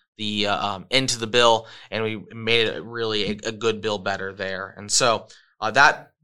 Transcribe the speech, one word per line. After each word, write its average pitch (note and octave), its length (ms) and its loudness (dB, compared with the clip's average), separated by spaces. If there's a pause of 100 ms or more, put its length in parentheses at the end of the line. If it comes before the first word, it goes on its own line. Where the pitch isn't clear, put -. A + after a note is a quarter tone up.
(160)
the, G#2 300 -2
uh, G2+ 200 0
um, G2 220 -6
into B2+ 300 0
the A2+ 80 -4
bill, A#2 400 4 (240)
and A2 120 -4
we A2 200 -6 (120)
made A2+ 340 2
it E2 140 -6
really A2 500 -4
a, A2 160 -8
a A#2 40 -4
good G#2+ 300 -2
bill G#2+ 160 -2
better F#2+ 340 -6
there. F#2+ 460 -8
And G2+ 120 -14
so, A#2 360 2 (340)
uh, A2 120 -2
that C#3 400 4 (120)